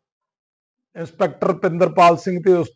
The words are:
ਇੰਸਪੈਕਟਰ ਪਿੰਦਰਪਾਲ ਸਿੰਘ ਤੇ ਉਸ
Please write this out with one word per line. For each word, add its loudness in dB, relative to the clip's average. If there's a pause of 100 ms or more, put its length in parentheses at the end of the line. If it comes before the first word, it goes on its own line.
(960)
ਇੰਸਪੈਕਟਰ -4
ਪਿੰਦਰਪਾਲ 2
ਸਿੰਘ -6
ਤੇ 4
ਉਸ -2